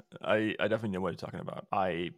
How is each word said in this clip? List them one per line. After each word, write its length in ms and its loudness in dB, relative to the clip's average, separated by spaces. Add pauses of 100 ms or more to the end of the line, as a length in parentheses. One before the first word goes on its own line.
(220)
I, 360 4
I 100 4
definitely 200 0
know 140 -2
what 80 0
you're 80 -4
talking 220 -8
about. 300 -8
I 480 0